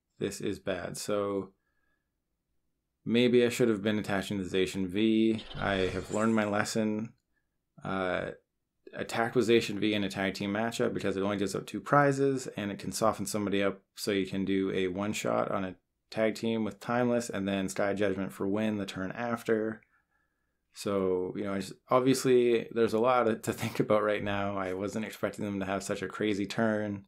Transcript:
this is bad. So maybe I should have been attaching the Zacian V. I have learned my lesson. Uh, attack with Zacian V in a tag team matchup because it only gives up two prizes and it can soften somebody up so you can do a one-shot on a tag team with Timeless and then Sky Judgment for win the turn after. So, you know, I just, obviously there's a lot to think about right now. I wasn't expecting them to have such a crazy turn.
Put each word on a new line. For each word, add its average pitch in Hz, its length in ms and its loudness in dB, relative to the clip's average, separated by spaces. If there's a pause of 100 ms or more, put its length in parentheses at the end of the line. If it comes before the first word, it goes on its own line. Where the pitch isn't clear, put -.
(200)
this 104 200 -4
is 101 180 -4
bad. 90 380 -6
So 101 560 -2 (1500)
maybe 120 400 6
I 117 40 4
should 117 200 2
have 104 140 0
been 107 160 0
attaching 98 400 -2
the 92 60 -4
Zacian 95 420 0
V. 110 560 2 (160)
I 101 160 0 (140)
have 92 240 -6
learned 110 240 2
my 107 80 2
lesson. 107 680 -2 (680)
Uh, 95 500 -4 (600)
attack 113 420 -2
with 113 140 4
Zacian 113 300 4
V 107 160 0
in 104 100 0
a 98 60 -4
tag 95 240 -2
team 101 180 -4
matchup 113 400 -2
because 98 240 -2
it 95 60 0
only 101 160 0
gives 98 160 -2
up - 120 -6
two 104 140 -8
prizes 139 680 2 (100)
and 101 140 -4
it 101 80 -6
can 98 140 -8
soften 104 320 0
somebody 101 380 0
up 98 180 0 (140)
so - 160 -4
you 95 160 2
can 98 180 -4
do 95 280 2
a 95 160 0
one-shot 107 640 -2
on 98 140 -2
a 92 100 -8 (360)
tag 110 240 0
team 113 300 -2
with 98 160 -6
Timeless 120 500 0
and 98 180 -4
then 98 200 0
Sky 101 260 0
Judgment 95 380 0
for 98 140 -4
win 107 300 0
the 98 100 -4
turn 95 260 -6
after. 113 680 -2 (920)
So, 92 640 0
you 104 80 -4
know, 98 100 -4
I 98 60 -2
just, 98 120 -8 (160)
obviously 127 840 6
there's 110 200 2
a 110 60 4
lot 117 460 4
to 110 80 0
think 110 280 -2
about 107 220 4
right 104 200 0
now. 101 360 -2
I 92 160 -4
wasn't 101 320 -4
expecting 104 380 -6
them 101 160 -4
to 95 60 -4
have 98 160 -2
such 98 200 -6
a 92 60 -4
crazy 101 380 -2
turn. 107 600 -2